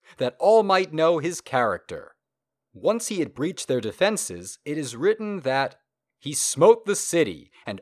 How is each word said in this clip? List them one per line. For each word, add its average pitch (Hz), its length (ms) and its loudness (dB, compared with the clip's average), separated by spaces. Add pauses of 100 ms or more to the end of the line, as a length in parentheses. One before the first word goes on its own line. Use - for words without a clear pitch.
(180)
that 127 200 -4
all 220 240 6
might 190 300 0
know 160 260 2
his 143 220 -4
character. 95 760 -4 (580)
Once 208 360 -2
he 208 100 -4
had 156 160 -4
breached 160 320 -6
their 127 140 0
defenses, 107 840 -4
it 151 140 -6
is 127 160 -8
written 202 460 -2
that, 131 340 -2 (460)
"He 165 120 -8
smote 214 540 4
the 196 80 0
city, 139 560 -2 (160)
and 104 160 -8